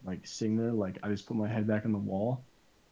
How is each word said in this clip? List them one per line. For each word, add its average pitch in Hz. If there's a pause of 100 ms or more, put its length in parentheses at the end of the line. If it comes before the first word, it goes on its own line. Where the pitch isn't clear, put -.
Like, 92
sitting 110
there, 117
like, 98
I 101
just 101
put 120
my 107
head 110
back 107
on 113
the 104
wall, 101 (480)